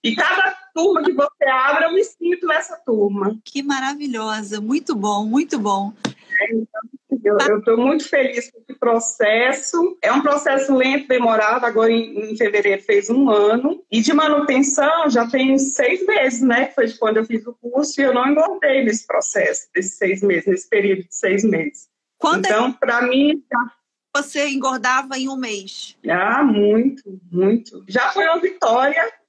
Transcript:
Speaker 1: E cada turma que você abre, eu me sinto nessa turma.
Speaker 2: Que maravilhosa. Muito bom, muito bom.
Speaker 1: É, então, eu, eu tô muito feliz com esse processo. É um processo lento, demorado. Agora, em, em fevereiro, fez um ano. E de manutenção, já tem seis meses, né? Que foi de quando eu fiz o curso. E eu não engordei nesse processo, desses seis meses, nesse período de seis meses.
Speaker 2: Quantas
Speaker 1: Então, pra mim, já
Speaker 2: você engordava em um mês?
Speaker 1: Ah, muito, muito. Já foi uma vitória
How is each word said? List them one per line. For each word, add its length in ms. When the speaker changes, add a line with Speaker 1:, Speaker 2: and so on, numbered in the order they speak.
Speaker 1:
E 140
cada 360
turma 260
que 120
você 320
abre, 400
eu 80
me 100
sinto 420
nessa 300
turma. 600
Speaker 2:
Que 180
maravilhosa. 960
Muito 340
bom, 320
muito 320
bom. 360
Speaker 1:
É, 120
então, 280
eu, 140
eu 160
tô 140
muito 320
feliz 420
com 80
esse 180
processo. 1200
É 100
um 100
processo 540
lento, 320
demorado. 580
Agora, 240
em, 440
em 20
fevereiro, 480
fez 260
um 200
ano. 600
E 120
de 120
manutenção, 960
já 160
tem 320
seis 480
meses, 360
né? 240
Que 100
foi 120
de 120
quando 180
eu 80
fiz 220
o 60
curso. 480
E 20
eu 100
não 140
engordei 560
nesse 240
processo, 640
desses 240
seis 240
meses, 260
nesse 220
período 380
de 80
seis 300
meses. 420
Speaker 2:
Quantas 340
Speaker 1:
Então, 220
pra 300
mim, 460
já 220
Speaker 2:
você 340
engordava 680
em 120
um 80
mês? 600
Speaker 1:
Ah, 340
muito, 760
muito. 560
Já 240
foi 140
uma 140
vitória 720